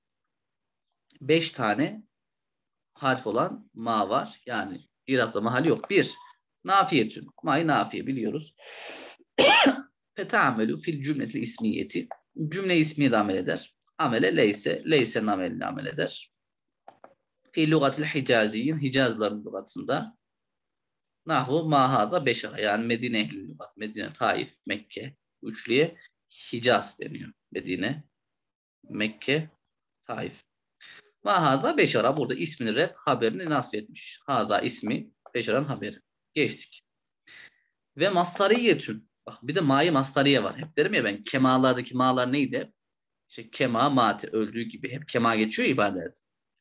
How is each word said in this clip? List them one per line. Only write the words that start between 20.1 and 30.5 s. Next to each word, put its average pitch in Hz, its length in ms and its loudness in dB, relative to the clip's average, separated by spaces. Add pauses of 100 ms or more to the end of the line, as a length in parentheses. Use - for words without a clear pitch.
Nahu 151 440 0
mahada 135 560 4
beşara, 110 360 -2
yani 107 240 0
Medine 117 340 -2
ehli 101 280 -6
lugat, - 300 -18
Medine, 107 360 -10
Taif, 107 420 -2 (100)
Mekke, 107 500 -10 (280)
üçlüye 120 540 -2 (320)
Hicaz 117 720 -2
deniyor. - 320 -12 (200)
Medine, 101 520 -4 (840)
Mekke, 127 600 -4 (560)
Taif. - 380 -10 (800)